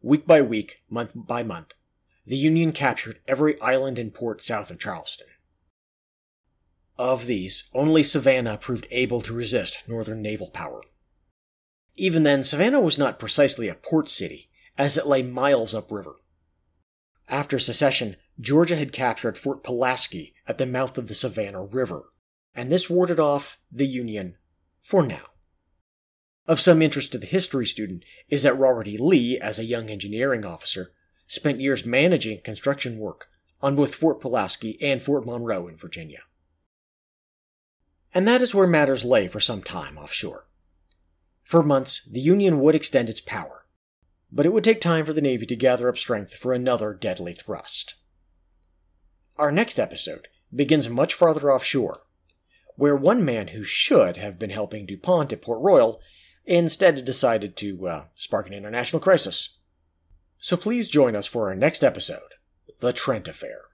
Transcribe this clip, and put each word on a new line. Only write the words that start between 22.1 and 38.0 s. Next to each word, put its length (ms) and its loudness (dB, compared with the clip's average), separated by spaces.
and 180 -6
this 180 0
warded 300 2
off 380 0
the 160 -2
Union 480 -8
for 240 2
now. 220 -10
Of 120 2
some 220 6
interest 320 0
to 40 -6
the 80 -8
history 400 -2
student 380 -8
is 140 0
that 140 4
Robert 300 2
E. 120 -8
Lee, 400 4
as 180 -6
a 60 -6
young 260 -4
engineering 560 -4
officer, 460 -10
spent 340 -2
years 240 0
managing 560 2
construction 580 -4
work 280 -12
on 140 0
both 200 2
Fort 240 2
Pulaski 600 -4
and 200 0
Fort 240 -2
Monroe 420 -4
in 100 -20
Virginia. 420 -16